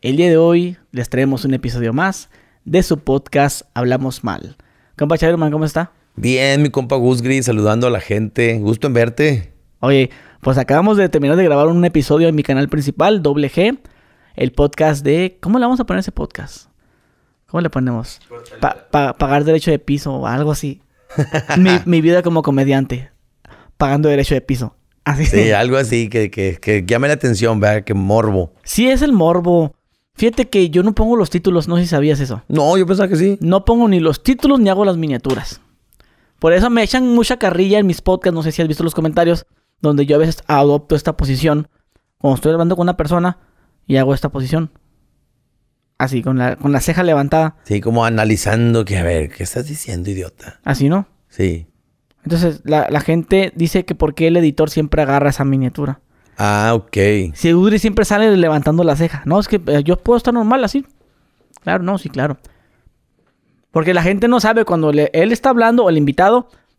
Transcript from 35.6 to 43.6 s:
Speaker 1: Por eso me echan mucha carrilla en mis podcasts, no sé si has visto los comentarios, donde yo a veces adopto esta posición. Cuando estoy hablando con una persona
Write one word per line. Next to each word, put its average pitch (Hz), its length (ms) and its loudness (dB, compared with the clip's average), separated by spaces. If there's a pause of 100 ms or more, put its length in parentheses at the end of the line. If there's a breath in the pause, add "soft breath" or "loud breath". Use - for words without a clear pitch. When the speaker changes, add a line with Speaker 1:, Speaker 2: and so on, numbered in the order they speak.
Speaker 1:
Por 160 140 4
eso 214 160 4
me 233 120 2
echan 254 240 0
mucha 240 320 2
carrilla 190 400 2
en 202 80 2
mis 175 140 -2
podcasts, 180 340 0
no 160 80 -4
sé 156 80 -2
si 156 120 -4
has - 60 0
visto 156 140 -4
los 165 120 -2
comentarios, 165 520 0 (340)
donde 143 260 2
yo 147 100 2
a - 40 4
veces 160 280 0
adopto 147 480 2
esta 156 220 -4
posición. 147 500 -2 (500)
Cuando - 180 2
estoy 160 160 0
hablando 170 220 0
con 175 100 -2
una 175 120 0
persona 175 420 -2 (480)